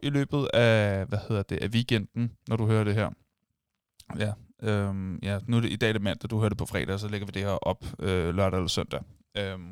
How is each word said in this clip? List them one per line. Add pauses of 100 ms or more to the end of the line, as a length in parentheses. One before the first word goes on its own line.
i
løbet (100)
af,
hvad
hedder
det,
af
weekenden, (160)
når
du
hører
det
her. (1160)
Ja, (380)
øhm,
ja,
nu
er
det,
i
dag
er
det
mandag,
du
hører
det
på
fredag,
så
lægger
vi
det
her (140)
op, (260)
øh, (100)
lørdag
eller (100)
søndag. (400)
Øhm,